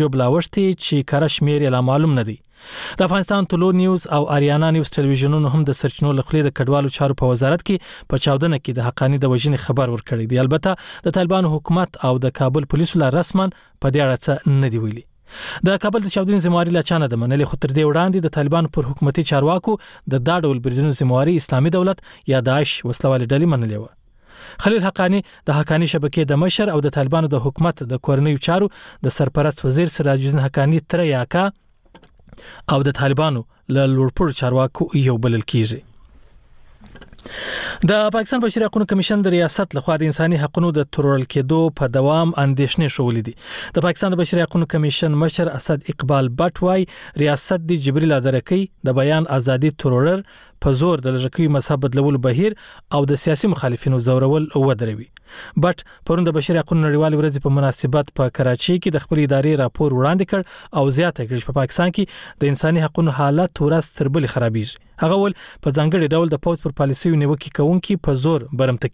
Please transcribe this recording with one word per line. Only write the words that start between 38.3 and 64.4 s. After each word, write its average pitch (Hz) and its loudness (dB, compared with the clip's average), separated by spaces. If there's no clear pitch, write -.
بشري 220 0
حقوقو 208 -2
کمیشن 202 0
د 180 2
ریاست 175 0
لخوا 156 -2
د 156 0
انساني 165 0
حقوقو 165 0
د 143 0
ترورل 139 2
کېدو 147 2
په 127 0
دوام 156 2
اندېښنې 139 0
ښولې 120 0
دي. 117 -10
د 170 2
پاکستان 185 0
د 175 0
بشري 170 0
حقوقو 170 -2
کمیشن 151 0
مشر 165 0
اسد 143 -4
اقبال 135 0
بټ 180 0
وایي، 185 0
ریاست 160 0
د 170 0
جبري 151 2
لادرکۍ، 135 0
د 127 0
بیان 156 0
ازادي 131 0
ترورر، 147 2
په 143 4
زور 165 2
د 131 0
لږکیو 139 0
مذهب 139 0
بدلولو 139 0
بهیر 170 2
او 147 2
د 143 0
سیاسي 165 0
مخالفینو 131 -2
ځورول 135 2
ودروي. 117 -2
بټ 180 0
پرون 170 2
د 160 0
بشري 165 0
حقوقو 165 -2
نړیوالې 151 2
ورځې 143 0
په 143 0
مناسبت 139 0
په 127 0
کراچۍ 127 0
کې 180 -2
د 143 -2
خپلې 151 0
ادارې 139 2
راپور 143 -2
وړاندې 170 2
کړ 196 0
او 135 2
زیاته 160 -2
کړه 123 -4
چې - -10
په 131 -2
پاکستان 175 0
کې 202 0
د 143 2
انساني 156 2
حقوقو 151 0
حالت 151 0
ورځ 156 0
تر 135 0
بلې 147 0
خرابېږي. 113 -2